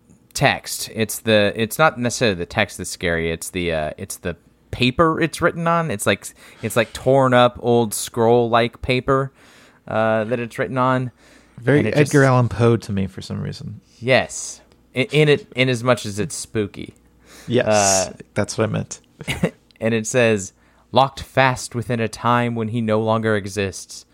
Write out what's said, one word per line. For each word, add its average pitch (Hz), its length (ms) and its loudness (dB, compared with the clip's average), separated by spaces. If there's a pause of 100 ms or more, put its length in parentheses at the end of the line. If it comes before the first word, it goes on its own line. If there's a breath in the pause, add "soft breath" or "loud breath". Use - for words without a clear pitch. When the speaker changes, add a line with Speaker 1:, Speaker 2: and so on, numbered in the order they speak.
(340)
Speaker 1:
text. - 580 -4
It's 107 280 -6
the, 104 340 2
it's 110 240 -6
not 156 220 2
necessarily 117 340 0
the 85 120 -6
text - 320 -4
that's 92 120 -8
scary. 82 400 -2
It's 80 200 -8
the, 87 220 -2
uh, 76 240 -2
it's - 200 -12
the 87 200 -8 (340)
paper 156 500 2
it's 165 200 -2
written 165 260 0
on. 170 240 0
It's 101 160 -4
like, 104 200 0 (360 loud breath)
it's 113 140 -4
like 113 160 0
torn 131 420 2
up 123 260 4
old 117 340 2
scroll-like 117 880 2
paper, 135 500 0 (560 soft breath)
uh, 110 360 0
that 120 160 -4
it's 117 180 -8
written 131 200 -2
on. 127 320 0 (480 soft breath)
Speaker 2:
Very 131 200 2
Speaker 1:
And 139 100 2
it - 80 0
Speaker 2:
Edgar 147 260 4
Speaker 1:
just 135 60 6
Speaker 2:
Allan 123 200 4
Poe 117 280 2
to 104 160 -6
me 98 140 -2
for 98 160 -12
some 101 180 -8
reason. 98 400 -10 (180)
Speaker 1:
Yes. - 640 -2 (340)
In, 123 180 -2
in 151 160 4
it, 143 260 2
in 131 140 2
as 120 160 -2
much 123 200 2
as 104 140 -6
it's 104 160 -4
spooky. - 600 -6 (540 loud breath)
Speaker 2:
Yes, 117 180 2
Speaker 1:
Uh, 98 460 2 (220)
Speaker 2:
that's - 240 -4
what 110 100 0
I 107 40 -4
meant. - 280 -6 (260)
Speaker 1:
<laughs> - 260 -4 (260)
And 113 140 -2
it 110 140 -2
says, 113 480 2 (360 soft breath)
"Locked 131 320 2
fast - 520 0
within 120 260 -4
a 110 80 -2
time 120 460 0
when 113 140 -4
he 117 120 -4
no 110 200 0
longer 110 360 0
exists, 98 760 -6